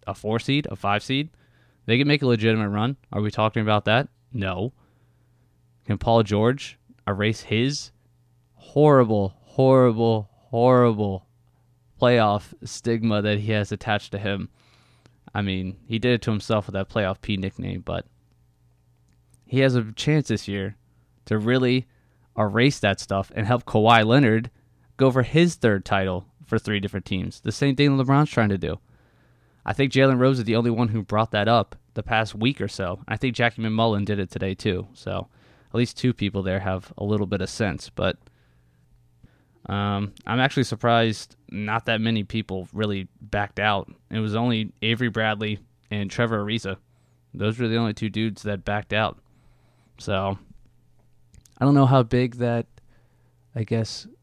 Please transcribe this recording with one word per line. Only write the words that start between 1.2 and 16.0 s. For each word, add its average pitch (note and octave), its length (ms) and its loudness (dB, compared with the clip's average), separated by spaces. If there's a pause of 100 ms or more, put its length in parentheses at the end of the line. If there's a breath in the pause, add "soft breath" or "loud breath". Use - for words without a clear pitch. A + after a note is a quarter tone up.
They A2+ 120 2
could C#3+ 100 2
make D3 140 2
a C3+ 40 2
legitimate A2 440 2
run. A2 260 -2 (160)
Are G#2 80 -2
we G#2 100 -2
talking A2 320 0
about G#2+ 220 2
that? A#2+ 240 2 (280)
No. F#2+ 360 -4 (1120)
Can G2+ 120 -2
Paul A#2 240 2
George G#2+ 560 -2 (280)
erase G#2+ 360 -2
his B2+ 480 -4 (640)
horrible, A#2+ 840 4
horrible, A#2 880 2 (220)
horrible A#2 760 2 (720)
playoff A2 520 2 (120)
stigma A2 580 -2
that G#2 160 0
he G#2 140 -2
has G#2 200 -2
attached G#2 400 -4
to G2+ 60 -6
him? G2 320 -6 (840 soft breath)
I G#2+ 80 -2
mean, F#2 340 -4 (100)
he A2+ 120 -4
did B2 140 2